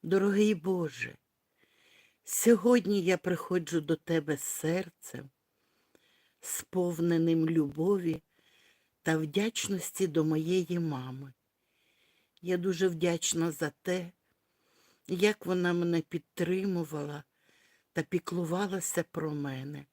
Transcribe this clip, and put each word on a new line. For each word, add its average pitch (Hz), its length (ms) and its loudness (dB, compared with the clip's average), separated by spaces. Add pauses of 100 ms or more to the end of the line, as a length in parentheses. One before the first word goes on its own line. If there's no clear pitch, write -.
Дорогий 202 520 4
Боже, 160 600 -4 (1080)
сьогодні 208 760 4
я 180 160 2
приходжу 170 600 -2
до 156 160 0
Тебе 156 400 -2
з - 60 -10
серцем, 160 880 -6 (1080)
сповненим 165 1080 0
любові 165 720 0 (800)
та 160 160 2
вдячності 190 880 -2
до 156 180 2
моєї 170 540 0
мами. 135 540 -6 (1080)
Я 180 140 0
дуже 180 320 2
вдячна 165 640 0
за 147 200 -4 (100)
те, 180 300 -2 (960)
як 202 380 0
вона 180 260 2
мене 175 280 2
підтримувала 160 1200 -4 (680)
та 165 100 -2
піклувалася 175 1080 -2
про 156 200 -4
мене 143 640 -8